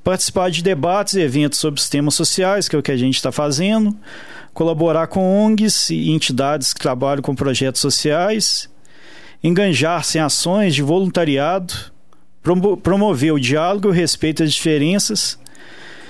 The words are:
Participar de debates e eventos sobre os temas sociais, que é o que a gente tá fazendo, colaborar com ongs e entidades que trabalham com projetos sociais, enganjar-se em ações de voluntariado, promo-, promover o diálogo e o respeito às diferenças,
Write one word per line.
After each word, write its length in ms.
Participar 480
de 120
debates 520
e 60
eventos 380
sobre 200
os 100
temas 260
sociais, 540
que 60
é 40
o 40
que 80
a 60
gente 240
tá 100
fazendo, 640
colaborar 540
com 160
ongs 680
e 200
entidades 640
que 80
trabalham 420
com 120
projetos 460
sociais, 880
enganjar-se 720
em 20
ações 540
de 80
voluntariado, 920
promo-, 340
promover 560
o 60
diálogo 500
e 20
o 40
respeito 480
às 100
diferenças, 880